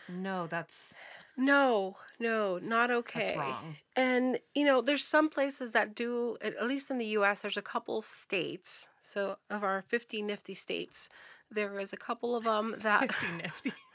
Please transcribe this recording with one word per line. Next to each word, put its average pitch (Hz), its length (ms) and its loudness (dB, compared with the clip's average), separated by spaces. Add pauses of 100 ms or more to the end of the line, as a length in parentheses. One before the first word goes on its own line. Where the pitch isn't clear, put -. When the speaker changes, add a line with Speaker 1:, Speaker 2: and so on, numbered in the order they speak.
Speaker 1:
no, 185 380 -4
that's - 480 -6 (400)
Speaker 2:
No, 254 640 4 (220)
no, 214 400 0
not 233 280 2
Speaker 1:
that's 233 120 2
Speaker 2:
okay. 226 380 -4
Speaker 1:
wrong. 143 380 -6 (200)
Speaker 2:
And, 254 440 4 (140)
you 294 120 4
know, 262 160 8
there's 277 220 2
some 311 260 4
places 269 440 -2
that 214 220 2
do, 240 460 -2
at, 214 140 -4
at 214 120 -2
least 269 240 -2
in 254 80 -2
the 226 80 -2
U 214 180 2
S, 202 160 2
there's 208 160 -4
a 202 40 -2
couple 220 420 -4
states. - 840 -2 (140)
So 196 360 -4 (120)
of 202 140 -4
our 190 180 0
fifty 233 400 -4
nifty 208 320 -6
states, - 560 -2 (400)
there 202 300 -4
is 196 120 -4
a 185 60 -8
couple 240 380 -4
of 226 120 -2
'em 214 280 2
Speaker 1:
<laughs> 202 40 -10
Speaker 2:
that 214 340 4
Speaker 1:
Fifty - 220 -2
nifty. 170 380 -6 (220)